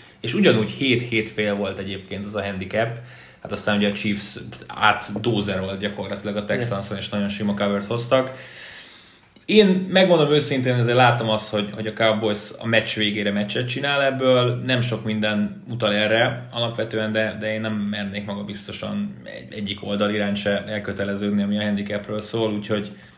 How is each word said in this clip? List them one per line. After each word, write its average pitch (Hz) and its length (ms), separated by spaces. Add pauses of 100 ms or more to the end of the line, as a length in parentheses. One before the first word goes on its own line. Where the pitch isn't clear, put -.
(200)
és 120 140
ugyanúgy 131 360
hét 131 320
hét 110 280
fél 104 260
volt 98 240
egyébként 98 460
az 104 100
a 98 80
handicap, 101 540 (440)
hát - 100
aztán 104 260
ugye 104 120
a - 40
Chiefs - 440 (300)
átdózerolt 101 1120
gyakorlatilag 101 560
a 104 100
Texanson, 101 520
és 95 120
nagyon 101 200
sima 104 240
covert 101 320
hoztak. 127 460 (1120)
Én 190 440
megmondom 170 420
őszintén, 131 420
azért 120 240
látom 120 320
azt, 107 200
hogy, 104 240
hogy 110 140
a 104 60
Cowboys 107 680
a 117 80
meccs 113 280
végére 104 360
meccset 104 360
csinál 143 360
ebből, 127 640
nem 127 160
sok 113 220
minden 107 680
utal 113 240
erre 113 580
alapvetően, 110 600
de, 110 280
de 107 140
én 110 80
nem 110 120
mernék 104 520
magabiztosan 101 1000
egy-, - 300
egyik 101 300
oldal 101 300
iránt 101 240
se 101 280
elköteleződni, 101 760
ami 104 140
a 104 60
handicapről 104 580
szól, 110 320
úgyhogy 104 380 (260)